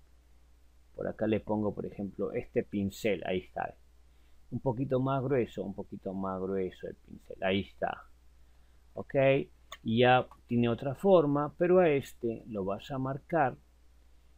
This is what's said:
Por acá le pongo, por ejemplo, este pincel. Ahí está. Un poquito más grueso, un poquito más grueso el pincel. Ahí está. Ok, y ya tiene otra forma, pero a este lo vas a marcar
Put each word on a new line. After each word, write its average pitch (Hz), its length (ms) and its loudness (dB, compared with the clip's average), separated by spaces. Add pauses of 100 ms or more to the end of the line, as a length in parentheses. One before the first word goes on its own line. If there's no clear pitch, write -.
(960)
Por 98 140 -6
acá 107 180 -4
le 107 140 2
pongo, 104 340 -2
por - 120 -8
ejemplo, 98 460 -6
este 117 300 -4
pincel. 98 640 -2
Ahí 92 120 -2
está. - 360 -8 (760)
Un 123 100 -6
poquito 131 400 0
más 135 220 0
grueso, 123 420 -2
un 95 100 -6
poquito 98 380 -10
más 95 280 -4
grueso 92 460 -4
el 85 100 -10
pincel. - 460 -14
Ahí 95 180 2
está. - 420 -6 (920)
Ok, - 200 -10 (720)
y 113 160 0
ya 123 260 6 (200)
tiene 120 220 2
otra 123 260 -2
forma, 147 640 4
pero 180 220 6
a 175 80 6
este 123 580 -2
lo 104 180 -6
vas 98 260 -6
a 139 80 -4
marcar 135 580 -2 (800)